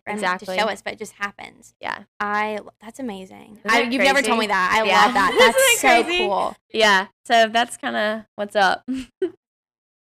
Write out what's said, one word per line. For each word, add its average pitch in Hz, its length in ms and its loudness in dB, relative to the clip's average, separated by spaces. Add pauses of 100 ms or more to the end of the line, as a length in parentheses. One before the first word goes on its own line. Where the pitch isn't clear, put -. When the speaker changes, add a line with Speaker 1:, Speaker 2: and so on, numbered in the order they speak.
Speaker 1:
for 208 80 -10
him 208 80 -6
to 196 60 -4
Speaker 2:
Exactly. 185 320 -4
Speaker 1:
show 214 100 0
us, 202 140 -6
but 202 120 -10
it 208 60 -18
just 214 140 -14
happens. - 640 -14
Speaker 2:
Yeah. - 240 -10 (160)
Speaker 1:
I, 208 400 -4 (220)
that's 226 180 -20
amazing. 202 600 -14
Speaker 2:
Isn't 214 120 -6
Speaker 1:
I, 233 120 4
Speaker 2:
that 240 80 -4
Speaker 1:
you've 269 120 0
never 269 160 4
Speaker 2:
crazy? 220 80 0
Speaker 1:
told 226 120 0
me 214 80 0
that. 190 260 0
I 220 120 2
Speaker 2:
Yeah. 196 200 4
Speaker 1:
love 247 80 0
that. 196 160 2
Speaker 2:
<laughs> - 40 -2
Isn't 403 60 2
Speaker 1:
That's 508 420 4
Speaker 2:
that - 160 4
Speaker 1:
so - 60 2
Speaker 2:
crazy? 349 140 -2 (100)
Speaker 1:
cool. 185 280 -4 (180)
Speaker 2:
Yeah. 208 340 2 (180)
So 226 220 4
that's 233 300 -2
kinda 220 580 -4
what's 208 200 -8
up. 190 320 2
<laughs> 262 500 -8 (720)